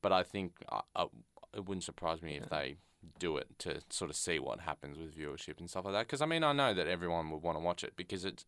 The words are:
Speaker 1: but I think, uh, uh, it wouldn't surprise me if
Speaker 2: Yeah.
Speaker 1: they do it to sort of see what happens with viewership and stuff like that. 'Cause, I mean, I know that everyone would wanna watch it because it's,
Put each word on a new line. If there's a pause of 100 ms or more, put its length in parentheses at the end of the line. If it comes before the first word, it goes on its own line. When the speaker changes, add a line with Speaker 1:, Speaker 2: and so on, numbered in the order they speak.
Speaker 1:
but
I
think, (160)
uh, (140)
uh, (460)
it
wouldn't
surprise
me
if
Speaker 2:
Yeah.
Speaker 1:
they (420)
do
it (120)
to
sort
of
see
what
happens
with
viewership
and
stuff
like
that.
'Cause,
I
mean,
I
know
that
everyone
would
wanna
watch
it
because
it's,